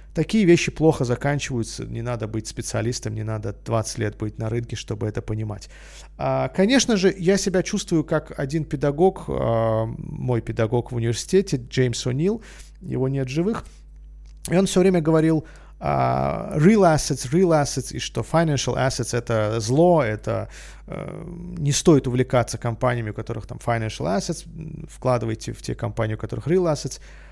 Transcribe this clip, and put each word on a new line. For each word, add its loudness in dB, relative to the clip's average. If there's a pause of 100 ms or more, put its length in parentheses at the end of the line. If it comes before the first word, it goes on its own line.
(140)
Такие 2
вещи 6
плохо 2
заканчиваются. -2
Не -8
надо -4
быть -6
специалистом, -4
не -6
надо -6 (100)
двадцать -2
лет -2
быть -6
на -4
рынке, -4
чтобы -6
это -4
понимать. -6 (480)
А, 0
конечно 4
же, 4
я 4
себя 0
чувствую 0
как -4
один -2
педагог, 2
а, 2
мой -2
педагог -2
в -4
университете, 0
Джеймс -2
О'Нил, 0 (400)
его -2
нет -2
в -8
живых. -2 (840)
И 4
он 6
все 4
время 6
говорил, 4 (340)
а, 0
"Real 6
assets, -2
real 4
assets", -6
и -8
что -6
"Financial 0
assets" — -2
это 0
зло, 4
это, -4 (380)
э, -10 (340)
не 0
стоит 6
увлекаться 0
компаниями, -2
у -8
которых -8
там -12
financial -2
assets, -6 (440)
вкладывайте -2
в -16
те -6
компании, -4
у -4
которых -8
"Real 2
assets". -6 (320)